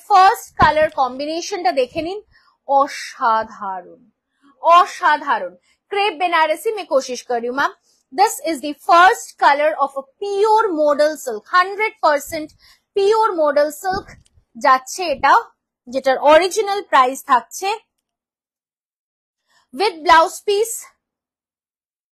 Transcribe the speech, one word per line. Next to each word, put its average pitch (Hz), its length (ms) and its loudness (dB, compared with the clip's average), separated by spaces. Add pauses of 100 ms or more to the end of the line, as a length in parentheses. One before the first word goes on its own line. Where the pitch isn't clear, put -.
ফার্স্ট 392 380 4 (140)
কালার 311 300 2 (120)
কম্বিনেশনটা 320 720 -4 (100)
দেখে 247 260 -4
নিন, 392 120 -8 (480)
অসাধারণ, 220 1300 -4 (760)
অসাধারণ। 285 760 -2 (380)
ক্রেপ 403 300 -2
বেনারসি 330 560 0
মে 359 140 -10
কোশিশ 262 300 -2 (100)
করি 240 280 -4
ম্যাম। 349 140 -2 (400)
This 381 220 0 (140)
is 320 80 -4 (100)
the 294 80 -8 (140)
first 370 380 4 (160)
color 294 280 2 (120)
of - 80 -4 (100)
a 269 40 -20 (140)
pure 415 480 0 (140)
modal 294 320 2 (100)
silk, 214 200 -8 (120)
হান্ড্রেড 392 380 -2 (120)
পার্সেন্ট 302 440 -2 (460)
পিওর 440 320 2 (140)
মডেল 294 280 0 (120)
সিল্ক 381 260 -6 (580)
যাচ্ছে 269 360 0 (120)
এটা, 269 200 2 (600)
যেটার 262 240 -2 (160)
অরিজিনাল 392 460 2 (120)
প্রাইস 269 260 4 (140)
থাকছে 254 380 -2 (2000)
with 381 160 -2 (100)
blouse 330 420 4
piece, 415 280 -2 (1400)